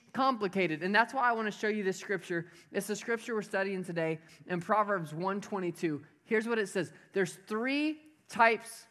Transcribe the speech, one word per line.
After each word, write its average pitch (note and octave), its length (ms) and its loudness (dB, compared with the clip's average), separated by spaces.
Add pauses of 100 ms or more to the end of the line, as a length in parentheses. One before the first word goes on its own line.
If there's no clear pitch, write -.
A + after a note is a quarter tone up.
(140)
complicated, G3 680 2
and F#3+ 140 2
that's A3+ 180 6
why C4 140 2
I A#3+ 60 4
want A3 180 -2
to - 80 -10
show A3 80 -2
you G#3+ 160 0
this F#3 140 0
scripture. F3 480 -4 (260)
It's G3 160 -2
the G#3+ 80 -2
scripture A3+ 400 -4
we're G#3+ 60 -2
studying F#3+ 420 -2
today E3 360 -2 (280)
in F3 140 -2
Proverbs G3+ 520 0
one F#3+ 280 -2
twenty-two. E3+ 640 -4 (200)
Here's A3 240 0
what A#3 100 0
it G3 120 0
says. E3 240 -2 (180)
There's F#3+ 220 0 (140)
three C#4 520 0 (300)
types A3+ 600 2